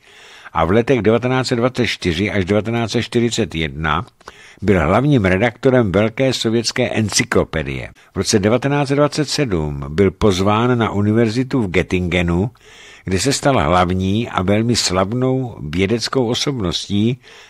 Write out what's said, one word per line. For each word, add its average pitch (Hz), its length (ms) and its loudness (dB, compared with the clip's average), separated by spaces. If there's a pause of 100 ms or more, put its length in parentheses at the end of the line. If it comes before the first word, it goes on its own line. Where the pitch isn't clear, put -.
(520)
a 82 120 0
v 82 60 0
letech 113 320 2
devatenáct 120 440 2
set 131 100 0
dvacet 120 300 0
čtyři 92 440 -2
až 95 140 0
devatenáct 107 480 -2
set 120 100 0
čtyřicet 113 520 -2
jedna 78 520 -2 (560)
byl 92 240 2
hlavním 120 380 4
redaktorem 113 680 2
Velké 113 400 0
sovětské 117 580 -2
encyklopedie. 80 1000 -2 (240)
V - 20 -6
roce 95 220 0
devatenáct 143 500 0
set 139 80 0
dvacet 147 320 0
sedm 78 600 -2
byl 90 220 2
pozván 104 680 2
na 110 120 0
univerzitu 113 720 0
v 98 80 -2
Göttingenu, 87 800 0 (540)
kde 92 140 -2
se 135 140 0
stal 127 360 0
hlavní 92 600 0
a - 140 -4
velmi 110 340 2
slavnou 123 840 -2
vědeckou 98 680 -2
osobností 113 920 -2 (300)